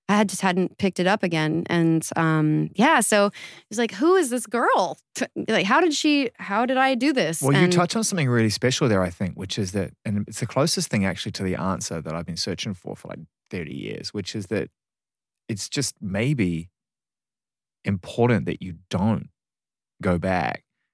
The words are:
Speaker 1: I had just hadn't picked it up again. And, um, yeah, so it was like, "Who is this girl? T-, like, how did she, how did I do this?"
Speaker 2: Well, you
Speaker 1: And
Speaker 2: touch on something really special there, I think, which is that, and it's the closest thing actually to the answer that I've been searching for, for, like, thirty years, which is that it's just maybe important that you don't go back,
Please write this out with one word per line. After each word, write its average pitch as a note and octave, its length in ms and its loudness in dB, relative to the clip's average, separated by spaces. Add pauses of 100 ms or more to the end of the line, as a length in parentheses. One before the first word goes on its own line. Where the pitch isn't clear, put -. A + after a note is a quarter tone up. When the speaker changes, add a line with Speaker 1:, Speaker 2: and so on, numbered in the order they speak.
Speaker 1:
I G3+ 80 4
had G#3+ 100 4
just - 140 -6
hadn't F#3 360 0
picked F#3+ 220 -2
it F3+ 80 4
up G#3 160 2
again. E3 440 0
And, E3 380 2 (120)
um, D#3 580 2
yeah, C#4+ 240 4
so G#3 280 4
it G3+ 60 -4 (360)
was G#3 80 -10
like, A3+ 160 0
"Who D#4 240 4
is D#4 120 2
this A#3+ 160 -4
girl? A#3+ 520 0 (180)
T-, - 100 -2 (220)
like, G#3+ 180 2
how C4 140 4
did E4+ 140 4
she, C#4+ 440 2
how G3+ 280 -2
did B3+ 100 0
I C4 200 2
do C4+ 180 2
this?" E3 280 0
Speaker 2:
Well, C#3 120 2
you D3 100 6
Speaker 1:
And F3+ 80 4
Speaker 2:
touch F3 240 2
on A3 80 0
something E3+ 240 0
really A#2 220 4
special B2+ 400 0
there, G2 120 4
I F2+ 80 0
think, F2+ 260 -6
which F#2 220 -8
is F#2+ 140 -4
that, F#2+ 200 -4 (120)
and G#2 240 -2
it's - 140 -8
the A#2+ 60 -4
closest E3 420 0
thing G2+ 160 0
actually F#2+ 280 -4
to - 100 -8
the F#2 120 0
answer E2+ 460 -4
that D#2+ 120 -8
I've E2 120 -6
been E2+ 100 -10
searching F#2 380 -6
for, - 240 -12
for, - 100 -20
like, - 120 -12 (300)
thirty F2 240 -8
years, - 400 -10
which G2+ 220 -8
is G#2 120 -8
that G2 220 -2 (800)
it's G2+ 220 -6
just - 320 -4
maybe G2 680 -2 (1160)
important A2+ 640 0
that - 140 -4
you F2+ 140 -10 (140)
don't G2 400 0 (720)
go F2+ 160 2
back, E2+ 460 -2 (300)